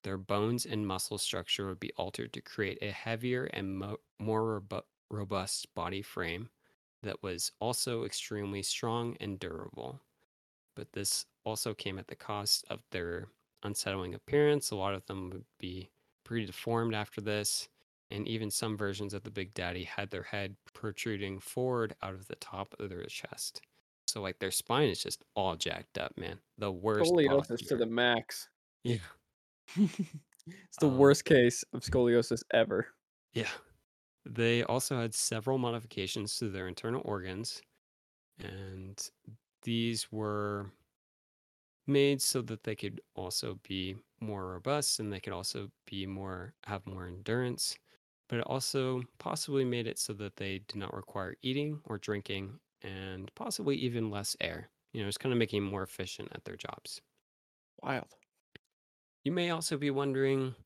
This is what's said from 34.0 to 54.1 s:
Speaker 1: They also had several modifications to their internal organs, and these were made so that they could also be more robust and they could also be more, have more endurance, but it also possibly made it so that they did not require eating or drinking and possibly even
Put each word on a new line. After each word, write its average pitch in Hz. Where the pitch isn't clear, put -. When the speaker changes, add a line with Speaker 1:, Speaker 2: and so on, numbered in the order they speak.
Speaker 1:
They 117
also 127
had 113
several 117
modifications 110
to 107
their 95
internal 113
organs, 95
and 95
these 117
were 104
made 139
so 127
that 113
they 107
could -
also 92
be 95
more 98
robust 135
and 104
they 98
could 98
also 98
be 95
more, 95
have 98
more 92
endurance, 113
but 120
it -
also 131
possibly 139
made 120
it -
so -
that 101
they 98
did -
not 98
require 95
eating 147
or 107
drinking 101
and 95
possibly 202
even 117